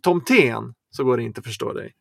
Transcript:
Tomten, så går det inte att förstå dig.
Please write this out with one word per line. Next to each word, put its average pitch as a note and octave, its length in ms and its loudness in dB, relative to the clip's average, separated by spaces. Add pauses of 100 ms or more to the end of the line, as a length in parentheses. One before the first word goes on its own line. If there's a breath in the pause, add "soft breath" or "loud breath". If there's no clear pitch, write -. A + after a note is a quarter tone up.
Tomten, C#3+ 720 2 (160)
så - 140 -6
går B2+ 140 2
det A#2+ 60 -2
inte A#2 160 -8
att G#2+ 60 -16
förstå - 280 -8
dig. - 280 -12